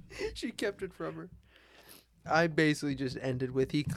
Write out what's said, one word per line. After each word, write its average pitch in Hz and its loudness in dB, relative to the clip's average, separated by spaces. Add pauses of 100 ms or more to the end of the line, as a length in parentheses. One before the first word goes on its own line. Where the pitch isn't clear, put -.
(340)
She 247 -6
kept 202 -4
it 185 -6
from 160 -8
her. 165 -12 (1000)
I 160 6
basically 151 2
just 131 -4
ended 127 -2
with, 131 2
he, 147 0 (100)